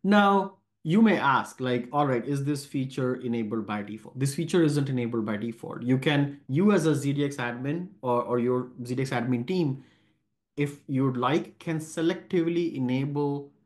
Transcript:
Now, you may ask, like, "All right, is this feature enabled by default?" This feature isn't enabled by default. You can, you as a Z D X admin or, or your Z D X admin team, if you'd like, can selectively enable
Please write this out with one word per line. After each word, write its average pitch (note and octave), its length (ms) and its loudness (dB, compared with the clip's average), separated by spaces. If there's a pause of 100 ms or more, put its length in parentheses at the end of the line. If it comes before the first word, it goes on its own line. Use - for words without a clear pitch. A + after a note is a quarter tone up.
Now, G3 540 4 (260)
you F3+ 180 4
may G#3 160 6
ask, A#2+ 400 0
like, B2 340 -2
"All D3 140 2
right, B2 180 0
is C#3 200 -2
this C#3+ 200 -4
feature C3 520 -4
enabled A2+ 500 -4
by G#2 160 -4
default?" G#2+ 340 -14
This C#3 200 -2
feature F3 260 2
isn't C#3+ 260 2
enabled A#2+ 360 -2
by G#2+ 120 -2
default. A2+ 460 -8
You B2+ 160 2
can, C#3+ 480 2
you F3 240 4
as E3+ 160 4
a D3+ 80 4
Z C#3 200 0
D C#3+ 100 0
X C#3 140 -4
admin C3+ 500 -4 (140)
or, A#2+ 200 2
or B2 160 -2
your B2 300 0 (160)
Z B2 100 -6
D C3+ 80 -2
X C3 80 -2
admin B2 360 -2
team, D#3 360 -2 (760)
if C#3+ 300 -4
you'd C3 300 0
like, B2+ 420 -2
can D#3+ 220 -4
selectively E3+ 960 -2
enable C#3+ 760 -2 (160)